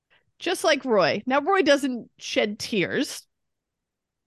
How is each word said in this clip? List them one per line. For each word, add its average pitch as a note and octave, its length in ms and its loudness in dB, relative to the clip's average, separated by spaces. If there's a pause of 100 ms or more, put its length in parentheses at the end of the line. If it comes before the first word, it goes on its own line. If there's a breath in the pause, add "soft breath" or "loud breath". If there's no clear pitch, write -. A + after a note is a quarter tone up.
(380)
Just F4 260 -4
like D4+ 200 2
Roy. G3+ 420 2
Now, C4 140 2
Roy F#4+ 220 2
doesn't C4+ 560 0
shed - 400 -4
tears, - 640 -4 (1040)